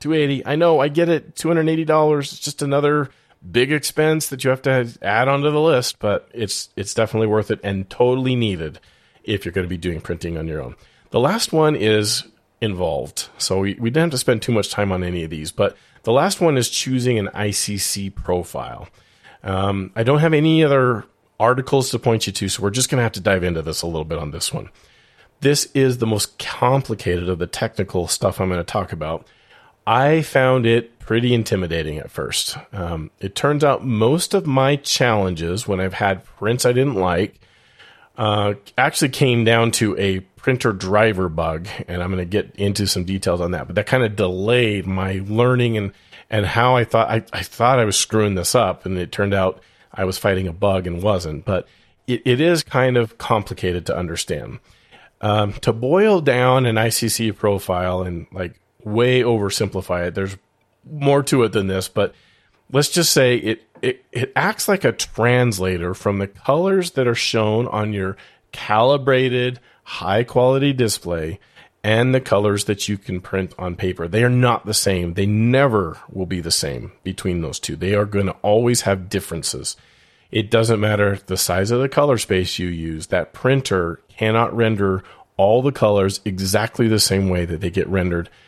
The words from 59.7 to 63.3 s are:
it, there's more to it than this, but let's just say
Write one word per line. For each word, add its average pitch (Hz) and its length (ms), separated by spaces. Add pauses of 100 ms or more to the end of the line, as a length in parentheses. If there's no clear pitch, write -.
it, 85 60
there's 95 220 (520)
more 143 360
to 131 200
it 101 80
than 101 140
this, 95 220
but 101 260 (560)
let's 143 200
just 170 200
say 123 260